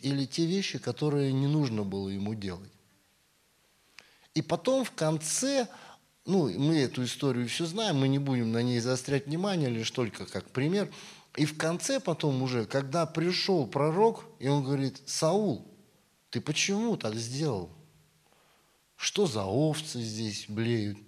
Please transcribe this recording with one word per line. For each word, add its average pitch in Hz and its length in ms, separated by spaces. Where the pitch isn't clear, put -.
или 139 220
те 170 200
вещи, 190 340
которые 139 540
не 135 140
нужно 135 360
было 98 240
ему 98 260
делать. 98 380
И 160 60
потом 254 440
в - 60
конце, 180 760
ну, 175 220
мы 151 200
эту 131 260
историю 123 460
всю 165 160
знаем, 175 340
мы 135 80
не 139 120
будем 123 340
на 117 80
ней 123 180
заострять 131 460
внимание, 165 440
лишь 113 220
только 107 340
как - 240
пример. 165 400
И 143 80
в 156 140
конце 170 420
потом 143 420
уже, 123 240
когда 139 400
пришел 170 600
пророк, 170 560
и 127 80
он 143 160
говорит: 135 420
"Саул, 170 600
ты 123 100
почему 202 560
так 113 200
сделал? 117 540
Что - 300
за 107 200
овцы 147 540
здесь 110 480
блеют? 107 480